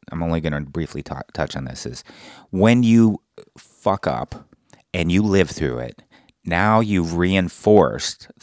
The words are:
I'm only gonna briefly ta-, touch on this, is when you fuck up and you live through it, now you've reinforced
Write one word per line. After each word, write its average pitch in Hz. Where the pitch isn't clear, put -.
I'm 82
only 82
gonna 76
briefly 73
ta-, -
touch -
on 67
this, 64
is -
when 113
you 113
fuck -
up -
and 85
you 98
live 98
through 64
it, 60
now 104
you've 90
reinforced 90